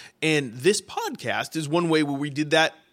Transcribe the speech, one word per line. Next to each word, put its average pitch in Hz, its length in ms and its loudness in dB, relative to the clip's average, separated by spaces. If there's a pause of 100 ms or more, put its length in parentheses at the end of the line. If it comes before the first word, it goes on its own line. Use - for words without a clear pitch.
(220)
And 147 320 0
this 165 260 2
podcast 127 760 -6
is 156 120 -4
one 170 200 2
way 156 140 4
where 143 140 -2
we 147 140 -6
did 147 200 -4
that 160 240 4 (180)